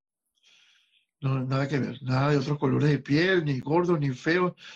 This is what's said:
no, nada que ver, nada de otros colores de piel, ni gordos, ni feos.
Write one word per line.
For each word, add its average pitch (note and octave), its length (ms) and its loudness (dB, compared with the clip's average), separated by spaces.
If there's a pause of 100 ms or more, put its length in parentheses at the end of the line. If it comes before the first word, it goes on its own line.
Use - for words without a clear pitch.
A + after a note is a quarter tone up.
(1200)
no, C3+ 240 -2
nada C3+ 220 -2
que C#3+ 120 -2
ver, A#2 240 -6
nada C3 260 0
de D3 80 4
otros C#3+ 220 -2
colores C3+ 300 2
de C#3 100 2
piel, E3+ 440 2
ni C#3 160 -2
gordos, E3+ 400 0
ni C#3 120 0
feos. F3 420 0 (220)